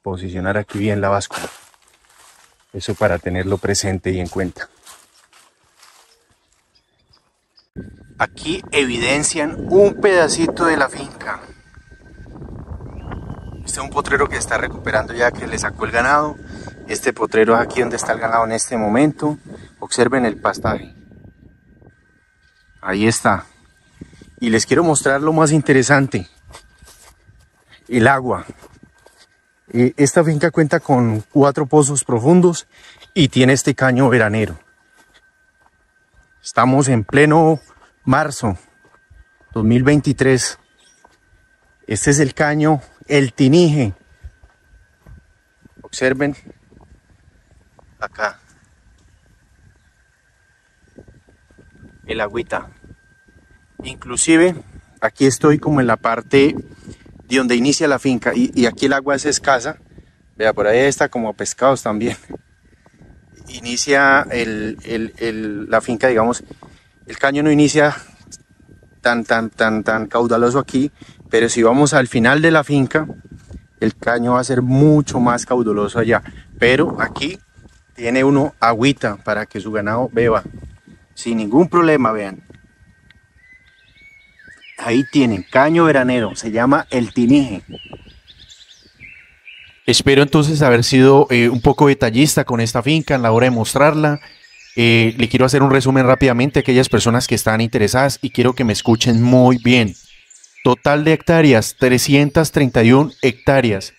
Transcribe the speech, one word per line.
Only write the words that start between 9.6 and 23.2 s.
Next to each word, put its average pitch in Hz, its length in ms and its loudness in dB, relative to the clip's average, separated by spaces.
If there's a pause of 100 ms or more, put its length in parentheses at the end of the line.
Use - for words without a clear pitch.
un 202 300 4
pedacito 165 680 0
de 160 100 0
la 143 120 -2
finca. 131 520 -14 (2250)
Este - 140 -10
es 139 40 -8
un 135 60 -12
potrero 143 380 -2
que - 80 -10
está - 200 -6
recuperando 113 580 -6
ya 120 180 0
que 117 160 -12
le 113 100 -10
sacó 107 260 -8
el 107 60 -6
ganado. 143 460 -2 (520)
Este 110 240 -6
potrero 110 420 0
es 117 60 0
aquí 123 200 -4
donde 117 140 -4
está 117 180 -6
el 113 60 -4
ganado 117 260 -2
en 113 60 -6
este 117 260 -6
momento. 147 640 -2 (400)
Observen 123 460 -2
el 107 160 -4
pastaje. - 520 -6 (1900)
Ahí 95 260 -2
está. 110 400 -2 (920)